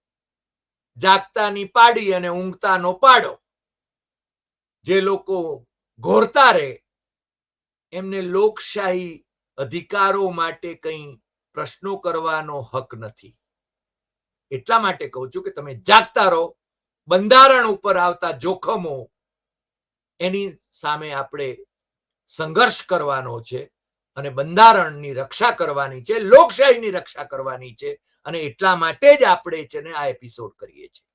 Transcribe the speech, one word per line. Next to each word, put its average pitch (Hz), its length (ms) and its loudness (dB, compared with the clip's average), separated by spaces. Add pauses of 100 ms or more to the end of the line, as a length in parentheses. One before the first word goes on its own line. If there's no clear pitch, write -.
(960)
જાગતાની 202 680 0
પાડી 226 480 2
અને 180 160 -2
ઊંઘતાનો 185 640 -4
પાડો, 220 500 2 (1400)
જે 190 180 0
લોકો 190 680 -4 (320)
ઘોરતા 214 520 4
રહે, 143 340 -2 (1080)
એમને 190 300 -8
લોકશાહી 185 1040 -2 (300)
અધિકારો 190 760 -2
માટે 165 440 -8
કંઈ 151 460 -12 (320)
પ્રશ્નો 190 440 -10
કરવાનો 160 640 -6
હક 123 340 -10
નથી. 110 420 -20 (1120)
એટલા 226 280 -2
માટે 185 300 -4
કહું 131 220 -12
છું 185 120 -12
કે - 80 -12
તમે 143 240 -16
જાગતા 208 540 4
રહો, 165 300 -2 (480)
બંધારણ 240 600 6
ઉપર 196 300 -2
આવતા 175 340 -2
જોખમો, 160 800 -6 (1080)
એની 185 360 -6 (140)
સામે 151 420 -8
આપણે 135 540 -10 (600)
સંઘર્ષ 160 560 -2
કરવાનો 131 580 -6
છે 123 320 -14 (440)
અને 139 140 -10
બંધારણની 156 840 4
રક્ષા 135 380 -4
કરવાની 139 520 -6
છે, 220 160 -4
લોકશાહીની 240 720 4
રક્ષા 170 340 -12
કરવાની 127 500 -12
છે. 143 260 -14 (240)
અને 165 140 -10
એટલા 175 380 -2
માટે 170 400 4
જ 262 80 4
આપણે 170 420 -2
છે 147 140 -12
ને 160 120 -16
આ 147 140 -6
એપિસોડ 120 440 -12
કરીએ 71 380 -20
છીએ. - 260 -20